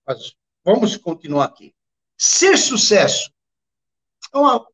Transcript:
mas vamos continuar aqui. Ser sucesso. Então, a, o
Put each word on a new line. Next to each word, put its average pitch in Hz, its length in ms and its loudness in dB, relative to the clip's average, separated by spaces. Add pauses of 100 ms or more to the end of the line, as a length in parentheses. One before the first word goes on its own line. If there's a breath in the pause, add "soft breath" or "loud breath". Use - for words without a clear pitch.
mas 113 280 -10 (300)
vamos 220 340 0
continuar 147 480 -4
aqui. - 280 -14 (440)
Ser 349 400 2
sucesso. - 760 0 (960)
Então, 285 180 0
a, 247 120 2
o - 160 -12